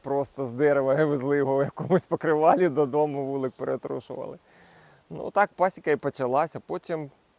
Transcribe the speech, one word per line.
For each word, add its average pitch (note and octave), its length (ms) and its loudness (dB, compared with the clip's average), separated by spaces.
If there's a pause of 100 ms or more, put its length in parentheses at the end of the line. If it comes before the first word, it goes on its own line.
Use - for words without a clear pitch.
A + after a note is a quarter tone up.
просто C#3 420 -4
з A#2+ 80 -8
дерева, C#3 480 2
і D#3 40 4
везли C#3+ 320 0
його C3+ 200 2
в C#3 60 2
якомусь D#3 420 0
покривалі E3 640 4
додому, C#3+ 580 0
вулик C3+ 260 -4
перетрушували. C3+ 840 -8 (720)
Ну, D#3+ 200 -8
так G3+ 260 2
пасіка F3 340 0
і C#3+ 60 2
почалася. C3+ 640 -2
Потім D#3+ 500 -8 (280)